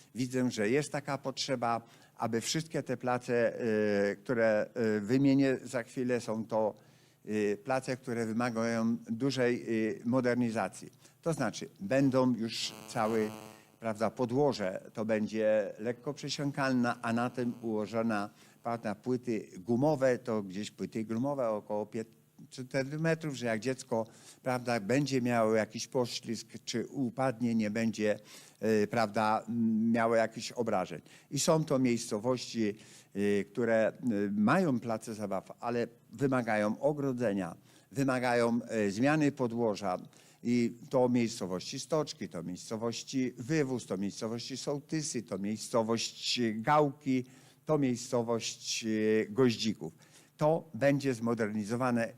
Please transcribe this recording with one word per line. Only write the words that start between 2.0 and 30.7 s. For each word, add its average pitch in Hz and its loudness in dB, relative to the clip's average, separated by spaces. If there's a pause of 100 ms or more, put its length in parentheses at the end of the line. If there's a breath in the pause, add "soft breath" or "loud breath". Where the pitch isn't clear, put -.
aby 113 -2
wszystkie 156 -4
te 127 -4
place, 123 0 (500)
y, 95 -2
które, 113 2 (280)
y, 104 -2
wymienię 135 4
za 120 -6
chwilę, 123 -2
są 110 -4
to, 110 0 (500 soft breath)
y, 104 0
place, 131 -2
które 117 -4
wymagają 113 0 (120)
dużej, 123 0
y, 110 0
modernizacji. 120 0 (300 soft breath)
To 165 -2
znaczy, 120 -4 (100)
będą 127 4
już 110 -6 (160)
cały, 110 0 (500 loud breath)
prawda, 110 -2
podłoże, 123 0
to 107 -4
będzie 107 2
lekko 120 -6
przesiąkalna, 135 0
a 117 -2
na 120 0
tym 120 -4
ułożona, 107 -2 (340 soft breath)
prawda, 117 -4
płyty 120 -4 (100)
gumowe, 131 2
to 110 -2
gdzieś 98 -8
płyty 104 -6
gumowe 123 -2
około 104 -2
pięć 113 -8 (420)
czy 127 -12
cztery 139 -2
metrów, 160 0
że 120 -6
jak 113 0
dziecko, 117 -2 (380 loud breath)
prawda, 123 0
będzie 131 2
miało 117 4
jakiś 107 0
poślizg, 120 -4 (180)
czy - -2
upadnie, 123 0
nie 110 2
będzie, 107 0 (640 loud breath)
y, 104 0
prawda, 110 2
m, 113 2
miało 117 4
jakichś 110 0
obrażeń. 95 -2 (300 loud breath)